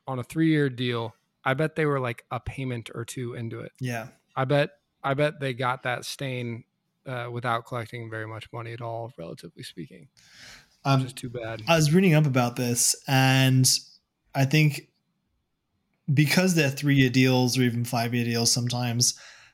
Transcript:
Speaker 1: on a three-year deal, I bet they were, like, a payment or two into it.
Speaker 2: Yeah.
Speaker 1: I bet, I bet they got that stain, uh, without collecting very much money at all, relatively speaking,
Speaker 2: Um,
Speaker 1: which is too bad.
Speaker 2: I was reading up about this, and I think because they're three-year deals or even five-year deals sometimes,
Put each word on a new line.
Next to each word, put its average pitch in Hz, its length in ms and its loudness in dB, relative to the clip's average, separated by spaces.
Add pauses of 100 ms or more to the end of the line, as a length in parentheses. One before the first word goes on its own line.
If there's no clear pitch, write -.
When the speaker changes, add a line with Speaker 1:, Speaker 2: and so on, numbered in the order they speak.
Speaker 1:
on 131 120 -6
a 120 60 -8
three-year 156 440 2
deal, 120 460 -4 (300)
I 131 100 0
bet 151 220 -2
they 160 100 -2
were, 143 140 -2
like, 120 300 -6
a 123 100 -6
payment 127 540 -8
or 117 100 -8
two 120 300 -10
into 113 260 -10
it. - 200 -14
Speaker 2:
Yeah. 120 280 -8 (280)
Speaker 1:
I 135 80 -2
bet, 143 260 2 (320)
I 139 120 -2
bet 147 260 -2
they 135 140 -4
got 127 300 -4
that 123 200 -4
stain, 123 600 -8 (420)
uh, 123 260 -8
without 120 340 -4
collecting 117 440 -10
very 110 160 -8
much 110 260 -14
money 117 200 -12
at 120 100 -12
all, 117 340 -10
relatively - 460 -16
speaking, - 460 -16 (760)
Speaker 2:
Um, 139 160 4
Speaker 1:
which 127 80 -4
is - 60 -14
too 127 160 -12
bad. 113 360 -10
Speaker 2:
I 170 100 4
was 156 180 4
reading 185 200 6
up 151 120 4
about 123 300 0
this, 120 380 0 (140)
and 131 580 4 (680)
I 139 100 2
think 151 440 2 (1200)
because 160 420 4
they're 147 160 4
three-year 139 400 4
deals 127 480 4
or 131 40 4
even 120 220 0
five-year 117 400 -2
deals 117 280 0
sometimes, 120 640 0 (360)